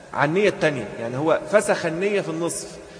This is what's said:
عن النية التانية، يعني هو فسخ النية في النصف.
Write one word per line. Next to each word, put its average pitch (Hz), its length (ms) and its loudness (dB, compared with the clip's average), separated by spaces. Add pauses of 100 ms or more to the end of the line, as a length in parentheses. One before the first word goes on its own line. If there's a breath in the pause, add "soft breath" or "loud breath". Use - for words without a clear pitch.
(120)
عن 143 160 2
النية 190 200 4
التانية، 143 400 0 (120)
يعني 120 160 -4
هو 151 240 2 (100)
فسخ 202 360 2
النية 190 340 0
في 160 80 -4
النصف. 165 500 -4 (220 loud breath)